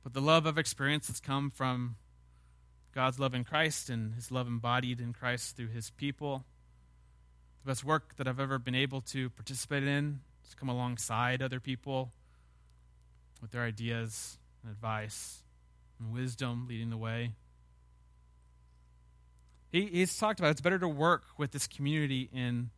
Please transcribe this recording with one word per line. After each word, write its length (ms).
But 80
the 80
love 260
I've 120
experienced 500
has 100
come 320
from 460
God's 240
love 160
in 100
Christ 460
and 240
his 160
love 160
embodied 540
in 120
Christ 440
through 120
his 220
people. 540
The 60
best 120
work 340
that 120
I've 120
ever 180
been 180
able 260
to 280
participate 520
in 380
is 60
to 60
come 120
alongside 760
other 180
people 520
with 80
their 120
ideas 760
and 80
advice 720
and 140
wisdom 560
leading 220
the 60
way. 360
He, 140
he's 300
talked 220
about 140
it's 80
better 180
to 100
work 360
with 140
this 160
community 680
in 460